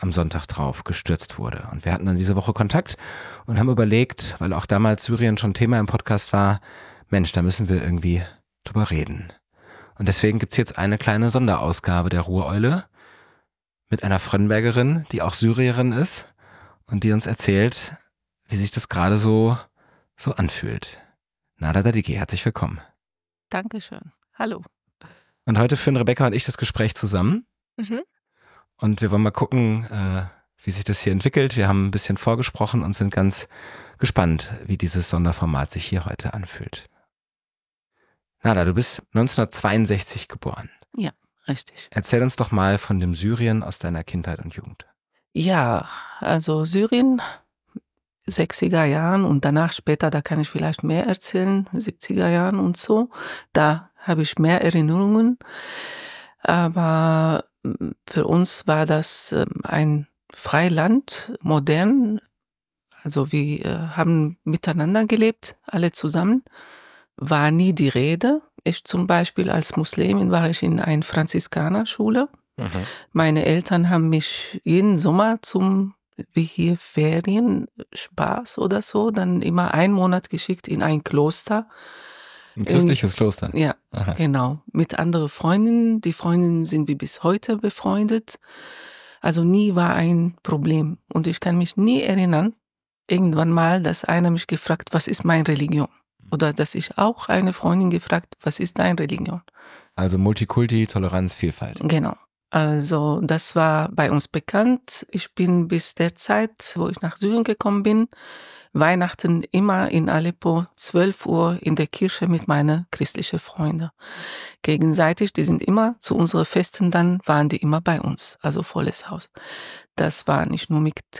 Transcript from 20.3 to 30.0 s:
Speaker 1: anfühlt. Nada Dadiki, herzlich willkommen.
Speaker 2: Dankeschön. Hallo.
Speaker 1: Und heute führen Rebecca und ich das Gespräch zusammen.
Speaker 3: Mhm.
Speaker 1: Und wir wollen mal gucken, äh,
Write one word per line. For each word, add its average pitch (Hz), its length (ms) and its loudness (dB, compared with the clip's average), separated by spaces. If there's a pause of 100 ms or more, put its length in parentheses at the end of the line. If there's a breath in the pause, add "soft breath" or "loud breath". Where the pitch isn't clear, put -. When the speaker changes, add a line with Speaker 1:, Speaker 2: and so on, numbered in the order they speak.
Speaker 1:
anfühlt. - 640 -4 (600)
Nada 80 260 0
Dadiki, 113 300 0
herzlich 101 300 -6
willkommen. - 380 -4 (680)
Speaker 2:
Dankeschön. 196 640 -10 (220)
Hallo. 226 300 -8 (840 soft breath)
Speaker 1:
Und 107 140 2
heute 123 180 2
führen 139 180 0
Rebecca 123 300 2
und 107 80 2
ich 123 100 -2
das - 140 -6
Gespräch - 380 -2
zusammen. 107 500 0 (320)
Speaker 3:
Mhm. 226 240 -6 (760 soft breath)
Speaker 1:
Und 107 240 0
wir 104 100 0
wollen 104 100 4
mal 107 100 2
gucken, 113 600 0
äh, 95 320 -2 (400 soft breath)